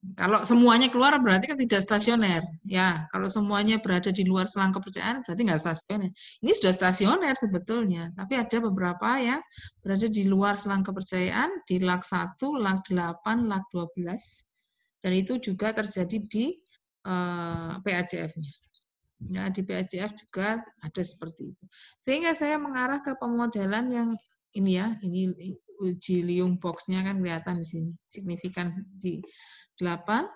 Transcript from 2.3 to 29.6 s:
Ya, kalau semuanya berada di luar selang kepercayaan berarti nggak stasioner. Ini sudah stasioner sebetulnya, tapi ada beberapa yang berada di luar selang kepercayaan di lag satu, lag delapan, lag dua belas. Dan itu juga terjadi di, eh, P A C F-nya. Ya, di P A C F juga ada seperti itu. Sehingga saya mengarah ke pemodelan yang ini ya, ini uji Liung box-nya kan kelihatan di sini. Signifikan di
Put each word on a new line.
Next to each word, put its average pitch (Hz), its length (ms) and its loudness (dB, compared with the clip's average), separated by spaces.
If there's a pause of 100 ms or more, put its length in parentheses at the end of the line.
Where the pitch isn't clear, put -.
Ya, 185 480 2
kalau 190 160 -2
semuanya 208 560 2
berada 185 320 2
di 196 80 0
luar 185 240 4
selang 190 240 2
kepercayaan 190 560 -4
berarti 233 160 -2
nggak 180 160 4
stasioner. 185 560 -4 (320)
Ini 330 80 4
sudah 190 160 4
stasioner 202 640 4
sebetulnya, 196 800 -2
tapi 190 240 -4
ada 226 240 0
beberapa 190 560 0
yang 254 240 0 (400)
berada 196 240 0
di 214 240 0
luar 196 240 4
selang 202 320 0
kepercayaan 190 800 -2
di 185 160 0
lag 180 240 0
satu, 185 480 -4
lag 190 320 0
delapan, 190 640 -2
lag 190 160 -2
dua 170 320 -6
belas. - 480 -8 (560)
Dan 185 160 2
itu 233 240 -2
juga 208 320 -2
terjadi 208 480 -4
di, 226 320 -2 (480)
eh, 170 680 -4 (100)
P - 80 -6
A 180 160 0
C 165 240 -6
F-nya. 151 220 -10 (720)
Ya, 185 240 -4
di 190 160 -4
P 190 80 -6
A 185 80 -2
C 185 240 -6
F 208 80 -8
juga 214 480 -4 (240)
ada 180 160 -6
seperti - 480 -10
itu. - 140 -20 (340)
Sehingga 311 400 0
saya 302 240 0
mengarah 269 400 -2
ke 269 160 -6
pemodelan 233 720 0
yang 233 240 0 (400)
ini 190 240 2
ya, 220 240 -2
ini 185 320 -2 (480)
uji 180 400 0
Liung 180 400 0
box-nya 185 400 -2
kan 196 160 -2
kelihatan 175 400 -2
di 165 80 -6
sini. 165 260 -6 (140)
Signifikan 180 640 -6 (260)
di 175 240 -6 (560)